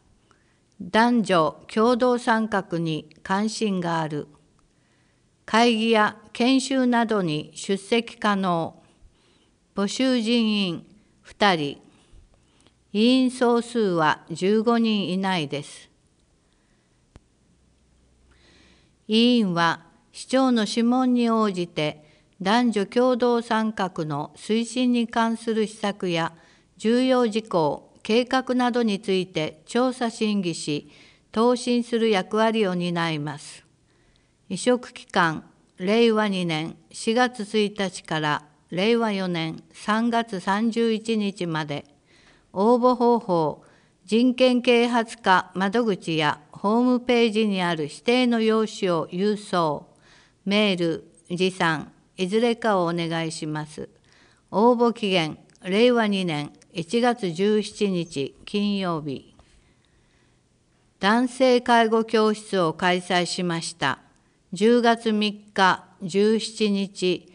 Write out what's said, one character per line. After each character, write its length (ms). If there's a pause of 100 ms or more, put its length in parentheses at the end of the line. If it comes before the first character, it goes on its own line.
(800)
男 400
女 500
共 240
同 220
参 320
画 300
に 420
関 280
心 300
が 220
あ 60
る。 200 (1200)
会 320
議 140
や 260 (140)
研 280
修 280
な 180
ど 160
に 320
出 240
席 400
可 180
能。 460 (920)
募 100
集 340
人 500
員、 160 (360)
二 340
人。 220 (1160)
委 100
員 260
総 320
数 160
は 500
十 320
五 160
人 320
以 80
内 300
で 160
す。 260 (3250)
委 320
員 160
は 260 (300)
市 160
長 240
の 160
諮 160
問 320
に 120
応 220
じ 180
て、 380 (340)
男 320
女 140
共 320
同 240
参 340
画 300
の 300
推 280
進 280
に 160
関 300
す 180
る 100
施 120
策 340
や 220 (440)
重 260
要 240
事 140
項、 500 (120)
計 220
画 280
な 160
ど 140
に 160
つ 120
い 140
て 400
調 260
査 200
審 320
議 100
し、 380 (400)
答 240
申 280
す 140
る 140
役 260
割 300
を 80
担 360
い 60
ま 220
す。 260 (840)
委 60
嘱 380
期 140
間、 420 (300)
令 320
和 160
二 180
年 320 (140)
四 240
月 260
一 340
日 280
か 160
ら 260 (240)
令 280
和 140
四 160
年 360 (100)
三 380
月 280
三 300
十 240
一 240
日 300
ま 180
で。 200 (680)
応 220
募 160
方 240
法、 460 (420)
人 300
権 260
啓 260
発 300
課 380
窓 280
口 340
や 220 (120)
ホ 300
ー 20
ム 160
ペ 260
ー 60
ジ 160
に 160
あ 120
る 100
指 160
定 260
の 140
用 260
紙 240
を 160
郵 300
送、 500 (580)
メ 280
ー 40
ル、 340 (240)
持 140
参、 420 (240)
い 120
ず 120
れ 160
か 220
を 80
お 80
願 340
い 40
し 160
ま 180
す。 240 (600)
応 240
募 180
期 160
限、 300 (240)
令 300
和 120
二 200
年 280 (180)
一 300
月 300
十 320
七 260
日 460 (100)
金 320
曜 240
日。 320 (1700)
男 280
性 320
介 280
護 160
教 320
室 240
を 160
開 260
催 240
し 160
ま 200
し 140
た。 220 (540)
十 320
月 280
三 320 (120)
日、 300 (180)
十 360
七 300
日、 640